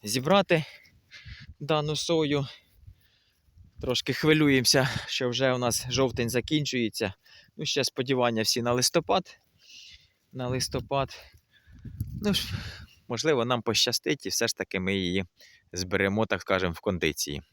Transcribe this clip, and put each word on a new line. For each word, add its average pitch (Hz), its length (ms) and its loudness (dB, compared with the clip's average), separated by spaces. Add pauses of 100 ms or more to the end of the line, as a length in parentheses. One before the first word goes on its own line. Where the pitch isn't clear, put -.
зібрати 156 600 2 (920)
дану 151 360 0
сою. 147 520 0 (1300)
Трошки 127 320 -2
хвилюємося, 143 760 4 (180)
що 127 220 -2
вже 127 240 2
у 127 40 0
нас 120 320 -2
жовтень 123 400 0
закінчується. 120 840 -2 (440)
Ну, - 80 -6
ще 135 180 0
сподівання 123 580 0
всі 117 200 0
на 120 120 0
листопад. - 680 0 (920)
На 127 140 -6
листопад. 131 680 -2 (1040)
Ну 208 120 2
ж, - 200 -2 (540)
можливо, 123 380 2
нам 123 160 0
пощастить, 123 640 0
і 95 40 -4
все 117 180 0
ж - 100 -4
таки 95 220 -6
ми 92 160 0
її 92 300 0 (480)
зберемо, 98 520 0
так 98 160 -2
скажемо, 92 320 0
в - 60 -10
кондиції. 78 640 -2 (120)